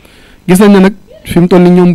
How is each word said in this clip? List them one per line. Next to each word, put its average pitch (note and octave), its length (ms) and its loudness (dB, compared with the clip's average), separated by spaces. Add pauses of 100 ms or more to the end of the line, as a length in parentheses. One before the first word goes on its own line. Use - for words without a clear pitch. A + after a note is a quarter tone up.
(480)
Gis F3+ 120 0
nañ G#3 140 2
ne G3 60 2
nag F#3+ 140 0 (320)
fi - 140 -6
mu F3+ 80 0
toll F3+ 140 0
nii F3 80 2
ñoom F3+ 260 0